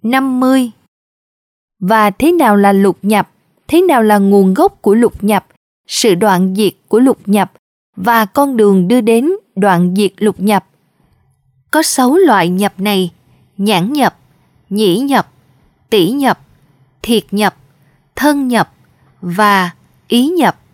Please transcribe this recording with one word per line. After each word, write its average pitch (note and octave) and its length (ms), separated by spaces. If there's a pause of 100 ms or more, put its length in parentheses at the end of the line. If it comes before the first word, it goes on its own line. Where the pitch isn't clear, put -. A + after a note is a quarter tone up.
Năm B3+ 380
mươi. B3+ 300 (1080)
Và G#3 300
thế D4 220
nào B3+ 240
là G3+ 160
lục G3 300
nhập? G#3 280 (380)
Thế E4 120
nào D4+ 220
là G#3 160
nguồn G3 360
gốc F4 280
của G3+ 120
lục A3+ 300
nhập, G3+ 220 (400)
sự - 280
đoạn F#3 420
diệt G#3 160 (160)
của G#3 100
lục B3+ 280
nhập G3 260 (440)
và A3 280
con C#4 320
đường G3 320
đưa B3 120
đến A#3 300 (260)
đoạn F3+ 400
diệt G3+ 200
lục G3+ 240
nhập? G3+ 260 (1040)
Có D#4 120
sáu C4 340
loại A3 320
nhập F#3 320
này: F#3+ 320 (440)
nhãn G3+ 360
nhập, C4 260 (520)
nhĩ G3 280
nhập, C4+ 340 (580)
tỷ F3 200
nhập, C4 300 (640)
thiệt A3 280
nhập, G3+ 260 (600)
thân C#4+ 320
nhập A3+ 260 (460)
và F#3 500 (380)
ý A#3+ 200
nhập. D#4+ 320 (120)